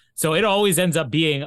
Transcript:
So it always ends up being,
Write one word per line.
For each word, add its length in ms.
So 200
it 120
always 340
ends 160
up 160
being, 360